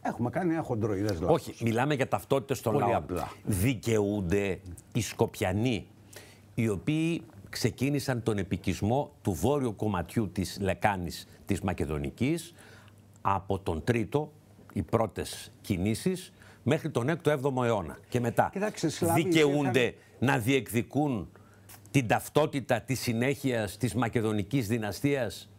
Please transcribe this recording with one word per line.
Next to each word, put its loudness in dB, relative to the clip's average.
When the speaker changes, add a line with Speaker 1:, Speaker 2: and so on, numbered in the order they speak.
Speaker 1:
έχουμε -2
κάνει 0
ένα 0
χοντροειδές -2
λάθος. 4
Speaker 2:
Όχι, -10
μιλάμε 2
για 0
ταυτότητες 0
των 0
Speaker 1:
Πολύ 2
Speaker 2:
λαών. 2
Speaker 1:
απλά. -2
Speaker 2:
Δικαιούνται 2
οι 0
Σκοπιανοί, 0
οι 2
οποίοι 0
ξεκίνησαν -2
τον 0
επικισμό -2
του 0
βόρειου 0
κομματιού -2
της -4
λεκάνης -2
της 0
Μακεδονικής -2
από 0
τον -2
Τρίτο, 0
οι -2
πρώτες -2
κινήσεις, -2
μέχρι 0
τον 0
έκτο-έβδομο 0
αιώνα 0
και 0
μετά. 2
Speaker 1:
Κοιτάξτε, -4
Σλάβοι 2
Speaker 2:
Δικαιούνται 4
Speaker 1:
υπήρχαν 0
Speaker 2:
να 4
διεκδικούν 0
την 2
ταυτότητα 2
της -4
συνέχειας 0
της -2
μακεδονικής 0
δυναστείας -2